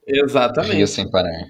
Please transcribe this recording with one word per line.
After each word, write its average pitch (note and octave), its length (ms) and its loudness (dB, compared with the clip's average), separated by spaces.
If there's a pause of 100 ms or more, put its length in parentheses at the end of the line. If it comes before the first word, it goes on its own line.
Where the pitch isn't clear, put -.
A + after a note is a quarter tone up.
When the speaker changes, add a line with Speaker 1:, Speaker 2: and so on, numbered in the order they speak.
Speaker 1:
Exatamente. C#3 680 0
Speaker 2:
Rio G2+ 100 4
sem G2 240 -6
parar. F2+ 400 -2